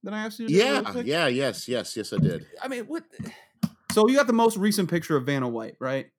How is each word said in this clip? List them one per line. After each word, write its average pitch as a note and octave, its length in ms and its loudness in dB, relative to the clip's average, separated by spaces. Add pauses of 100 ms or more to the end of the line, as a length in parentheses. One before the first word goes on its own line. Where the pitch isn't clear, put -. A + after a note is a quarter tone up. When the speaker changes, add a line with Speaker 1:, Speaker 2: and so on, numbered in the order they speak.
Speaker 1:
that G3 120 0
I G#3+ 100 0
asked G#3+ 160 -8
you A3+ 80 -4
to C#3+ 40 2
do F3 60 6
real B3+ 160 4
Speaker 2:
Yeah, B3+ 160 0
Speaker 1:
quick? A2 160 -6
Speaker 2:
yeah, D#3 200 0
yes, B2+ 420 -2
yes, A#2 280 -4
yes, G#2+ 160 -6
I G#2 60 0
did. D#2 280 0 (160)
Speaker 1:
I B3+ 60 -8
mean, B3 160 -8
what? D#4+ 200 -10 (880)
So G#3+ 160 6
you C4 80 4
got C#4 100 4
the B3 60 2
most A3+ 240 4
recent G3 340 0
picture E3 260 -2
of B2+ 100 0
Vanna C3 220 -2
White, A#2 320 -8
right? C3 260 -4 (120)